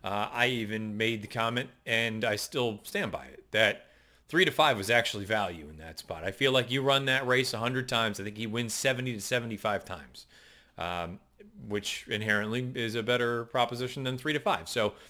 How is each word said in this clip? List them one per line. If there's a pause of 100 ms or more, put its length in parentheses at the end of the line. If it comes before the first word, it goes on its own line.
Uh,
I
even
made
the
comment, (140)
and
I
still
stand
by
it,
that (420)
three
to
five
was
actually
value
in
that
spot.
I
feel
like
you
run
that
race
a
hundred
times,
I
think
he
wins
seventy
to
seventy-five
times, (520)
um, (480)
which
inherently
is
a
better
proposition
than
three
to
five.
So (180)